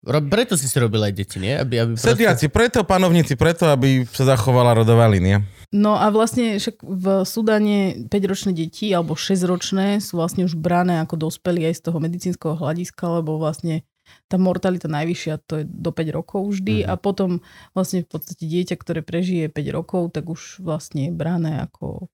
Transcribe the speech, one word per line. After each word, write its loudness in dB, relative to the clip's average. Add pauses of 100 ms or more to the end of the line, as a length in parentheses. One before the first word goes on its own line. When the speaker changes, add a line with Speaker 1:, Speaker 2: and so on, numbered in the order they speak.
Speaker 1:
Ro-, 0
preto 0
si -2
si -4
robil 2
aj 0
deti, -6
nie? -2
Aby, -2
aby 2
proste -2
Speaker 2:
Sediaci 4
preto, 2
panovníci 4
preto, 2
aby 4
sa 0
zachovala 4
rodová 6
línia. 4 (260)
Speaker 3:
No 2
a 2
vlastne 2
však -6
v 0
Sudáne 2 (280)
päťročné 0
deti -6
alebo 0
šesťročné 0
sú -8
vlastne -2
už -2
brané 0
ako -6
dospelí -2
aj 0
z -14
toho -4
medicínskeho -4
hľadiska, -6 (100)
lebo -2
vlastne -4 (420)
tá -2
mortalita 0
najvyššia, -4
to -10
je -4
do -8
päť -6
rokov -4
vždy -2
Speaker 2:
Mhm. -4
Speaker 3:
a -2
potom -2 (300)
vlastne -2
v -8
podstate -10
dieťa, -2
ktoré -6
prežije -2
päť -6
rokov, -4
tak -6
už -12
vlastne -4
je -4
brané -2
ako -10